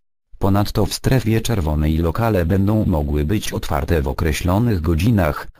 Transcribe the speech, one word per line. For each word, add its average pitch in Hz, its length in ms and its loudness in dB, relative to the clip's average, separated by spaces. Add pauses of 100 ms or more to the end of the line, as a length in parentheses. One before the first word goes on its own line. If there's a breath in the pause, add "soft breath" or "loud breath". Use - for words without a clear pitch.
(380)
Ponadto 101 480 0
w - 80 -4
strefie 113 460 0
czerwonej 78 580 0
lokale 87 480 0
będą 98 400 2
mogły 73 380 0
być 98 280 -2
otwarte 78 500 -2
w 67 60 -2
określonych 87 720 0
godzinach, 85 680 0 (120)